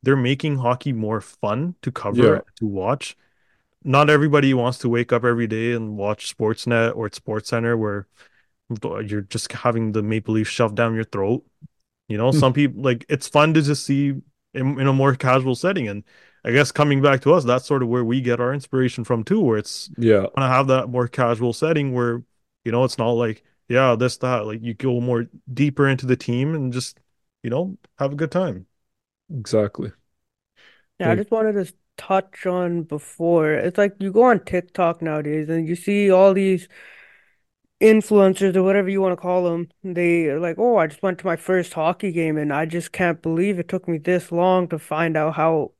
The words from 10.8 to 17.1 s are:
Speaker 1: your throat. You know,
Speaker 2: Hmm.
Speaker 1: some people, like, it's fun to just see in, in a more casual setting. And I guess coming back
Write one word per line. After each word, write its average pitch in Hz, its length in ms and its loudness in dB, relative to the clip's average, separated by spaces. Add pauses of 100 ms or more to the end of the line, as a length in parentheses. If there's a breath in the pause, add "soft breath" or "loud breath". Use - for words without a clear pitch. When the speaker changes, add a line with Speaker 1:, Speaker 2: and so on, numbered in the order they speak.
Speaker 1:
your 113 80 -4
throat. 101 420 -4 (600)
You 107 100 -6
know, 120 140 2
Speaker 2:
Hmm. 156 80 2
Speaker 1:
some 131 140 2
people, 131 280 0
like, 127 280 -2
it's 147 180 -4
fun 151 260 4
to 156 80 4
just 143 240 -2
see 139 300 0 (400)
in, 131 240 -2
in 135 80 2
a 139 60 4
more 135 220 4
casual 127 400 2
setting. 175 320 -2
And 101 160 -8 (400 soft breath)
I 120 80 -2
guess 139 200 4
coming 143 300 2
back 135 200 4